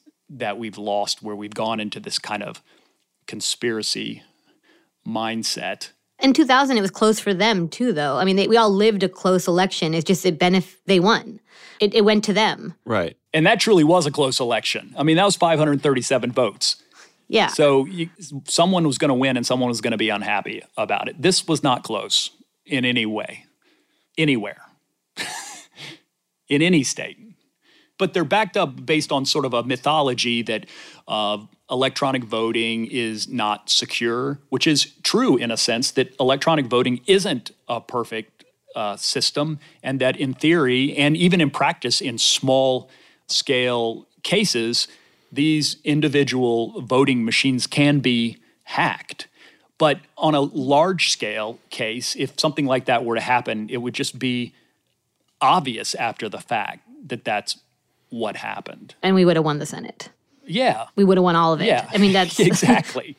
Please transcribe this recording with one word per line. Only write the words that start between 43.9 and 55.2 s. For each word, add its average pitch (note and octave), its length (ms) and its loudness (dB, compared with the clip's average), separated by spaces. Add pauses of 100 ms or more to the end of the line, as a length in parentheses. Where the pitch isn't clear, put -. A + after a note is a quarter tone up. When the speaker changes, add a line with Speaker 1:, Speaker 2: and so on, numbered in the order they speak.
Speaker 1:
cases, A#2+ 640 0 (440)
these D3+ 520 0
individual C3 960 0
voting B2+ 420 2
machines B2 440 0
can D3 320 2
be A#2 380 0 (260)
hacked. - 640 -6 (500)
But D3 220 2 (180)
on D#3 160 2
a C#3 80 2
large D3 720 2
scale G#2+ 480 -6 (100)
case, A#2 460 -6
if - 240 -6
something D3+ 260 0
like B2+ 200 0
that B2 200 0
were A#2 100 -2
to A2+ 60 -2
happen, A#2 480 -2
it B2 80 -6
would A#2+ 160 -6
just C3 240 -6
be B2 360 -4 (840)